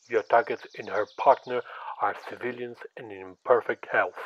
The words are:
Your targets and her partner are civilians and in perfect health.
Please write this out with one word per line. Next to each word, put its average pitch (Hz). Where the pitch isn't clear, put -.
Your 110
targets 117
and 110
her 98
partner 127
are 101
civilians 120
and 113
in 95
perfect 120
health. 95